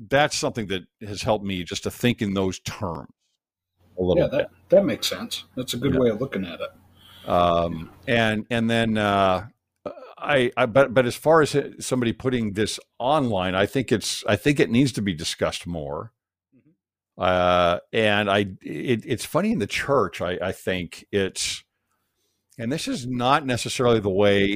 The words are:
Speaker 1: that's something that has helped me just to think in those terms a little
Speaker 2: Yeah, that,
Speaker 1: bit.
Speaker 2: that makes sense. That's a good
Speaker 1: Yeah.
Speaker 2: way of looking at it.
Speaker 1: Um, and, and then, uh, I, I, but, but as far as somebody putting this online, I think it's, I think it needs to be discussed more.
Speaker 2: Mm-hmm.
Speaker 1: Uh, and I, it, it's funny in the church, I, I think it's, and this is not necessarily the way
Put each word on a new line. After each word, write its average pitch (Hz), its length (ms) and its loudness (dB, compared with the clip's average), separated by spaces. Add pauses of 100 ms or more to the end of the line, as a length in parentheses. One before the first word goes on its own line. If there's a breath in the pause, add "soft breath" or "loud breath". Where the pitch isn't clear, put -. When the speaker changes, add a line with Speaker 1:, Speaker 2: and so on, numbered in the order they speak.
Speaker 1:
that's 143 280 2
something 117 320 -4
that 92 140 -4 (240)
has 101 160 -10
helped 107 220 0
me 92 180 -4
just 90 220 -8
to 98 60 -2
think 120 320 0
in 101 120 -2
those 95 260 0
terms 80 500 -8 (880)
a 92 40 0
little 92 220 4
Speaker 2:
Yeah, - 60 0
that, - 200 -2
Speaker 1:
bit. - 80 -20 (120)
Speaker 2:
that 190 140 8
makes - 240 -2
sense. - 360 -8 (100)
That's 127 200 -6
a - 20 -4
good 131 180 0
Speaker 1:
Yeah. - 60 2
Speaker 2:
way 120 100 4
of 104 100 -4
looking 113 240 -4
at 82 160 -12
it. - 680 -16
Speaker 1:
Um, 85 640 0 (160)
and, 110 420 0
and 117 180 0
then, 113 300 0
uh, 101 500 2 (680)
I, 127 380 0
I, 127 100 2
but, 131 280 4
but 131 120 4
as 117 80 -2
far 160 280 4
as 139 120 0 (260)
somebody 123 320 -2
putting 117 420 -2
this 104 260 -2 (180)
online, 117 560 0
I 98 120 4
think 131 260 -2
it's, - 340 -2
I 101 100 4
think 143 220 0
it 156 120 4
needs 127 220 4
to 113 100 -4
be 98 100 0
discussed 82 540 -4
more. 85 460 -8 (440)
Speaker 2:
Mm-hmm. - 680 -16
Speaker 1:
Uh, 90 560 4 (140)
and 104 380 2
I, 98 80 4 (240)
it, 135 420 -4
it's 131 220 -6
funny 196 260 0
in 214 60 -2
the 101 80 -2
church, 113 560 -2
I, 90 200 -2
I 92 100 -4
think 90 600 -6
it's, - 500 -4 (960)
and 117 140 -6
this 160 160 -6
is 180 180 -6
not 127 380 0
necessarily 120 560 2
the 101 80 -2
way 101 360 4 (120)